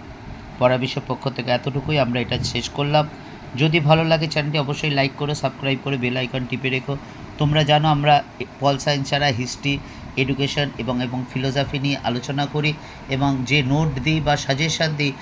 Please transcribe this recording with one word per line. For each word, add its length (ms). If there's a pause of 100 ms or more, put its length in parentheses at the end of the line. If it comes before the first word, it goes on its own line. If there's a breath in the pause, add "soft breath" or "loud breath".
(600)
পড়া 180
বিশ্বের 300
পক্ষ 220
থেকে 220
এতটুকুই, 480
আমরা 200
এটা 240
শেষ 260
করলাম। 380 (500 loud breath)
যদি 220
ভালো 260
লাগে 220
চ্যানেলটি 320
অবশ্যই 320
লাইক 260
করো, 180
সাবস্ক্রাইব 480
করে 140
বেল 200
আইকন 280
টিপে 240
রেখো। 280 (400 loud breath)
তোমরা 260
জানো 240
আমরা 360 (360)
পল 180
সায়েন্স 320
ছাড়া 180
হিস্ট্রি, 500 (400 loud breath)
এডুকেশন 600
এবং, 260
এবং 200 (100)
ফিলোসফি 460
নিয়ে 180
আলোচনা 480
করি, 280 (360 loud breath)
এবং 360
যে 180
নোট 360
দিই 220
বা 160
সাজেশন 600
দিই, 140 (100)